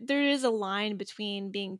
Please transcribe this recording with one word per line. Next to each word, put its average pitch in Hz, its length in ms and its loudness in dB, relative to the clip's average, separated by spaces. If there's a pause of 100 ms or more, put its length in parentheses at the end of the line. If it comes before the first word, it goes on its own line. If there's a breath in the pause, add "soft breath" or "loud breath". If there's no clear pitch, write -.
there 277 220 4
is 277 200 4
a 240 80 4
line 208 460 0
between 202 540 -6
being 190 280 -6